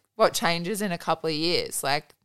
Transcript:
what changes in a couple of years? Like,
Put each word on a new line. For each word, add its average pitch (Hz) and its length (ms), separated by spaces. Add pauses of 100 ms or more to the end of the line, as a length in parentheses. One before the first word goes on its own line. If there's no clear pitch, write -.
(160)
what 214 180
changes 175 480
in 202 100
a 170 60
couple 160 320
of 156 60
years? 151 480
Like, 143 300 (120)